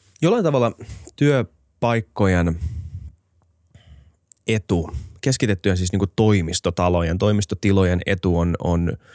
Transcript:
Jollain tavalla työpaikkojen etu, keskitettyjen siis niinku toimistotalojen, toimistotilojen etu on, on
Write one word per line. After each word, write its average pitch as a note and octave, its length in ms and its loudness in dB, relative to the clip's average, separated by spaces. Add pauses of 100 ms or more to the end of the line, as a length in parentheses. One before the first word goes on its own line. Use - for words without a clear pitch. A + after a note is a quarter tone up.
(220)
Jollain G3+ 220 2
tavalla C3 280 2 (440)
työpaikkojen G#2 1400 0 (1900)
etu, G2+ 440 -2 (300)
keskitettyjen G#2 560 0
siis F2+ 160 -2
niinku G2 140 0 (100)
toimistotalojen, F2+ 1040 0
toimistotilojen G2 880 0
etu F2 320 0
on, E2+ 160 0 (100)
on E2+ 280 0 (220)